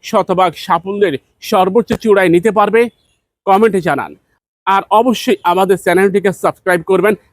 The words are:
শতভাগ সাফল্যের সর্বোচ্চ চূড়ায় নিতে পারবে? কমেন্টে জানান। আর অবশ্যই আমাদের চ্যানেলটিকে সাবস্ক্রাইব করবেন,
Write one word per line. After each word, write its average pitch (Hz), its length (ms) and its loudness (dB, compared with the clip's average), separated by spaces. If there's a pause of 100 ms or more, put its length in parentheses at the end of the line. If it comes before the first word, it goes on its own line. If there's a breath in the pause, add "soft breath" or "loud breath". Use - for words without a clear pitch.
শতভাগ 185 540 -2
সাফল্যের 185 600 -4 (220)
সর্বোচ্চ 196 520 -2
চূড়ায় 202 360 0
নিতে 175 220 2
পারবে? 208 380 2 (560)
কমেন্টে 196 360 2
জানান। 131 340 -4 (520)
আর 196 240 2
অবশ্যই 220 520 0
আমাদের 185 340 2
চ্যানেলটিকে 185 560 0
সাবস্ক্রাইব 180 500 -4
করবেন, 190 320 2 (180)